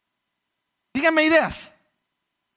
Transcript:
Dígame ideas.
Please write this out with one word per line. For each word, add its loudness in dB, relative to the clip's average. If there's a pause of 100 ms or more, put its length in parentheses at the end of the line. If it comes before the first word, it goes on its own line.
(960)
Dígame 0
ideas. 0 (840)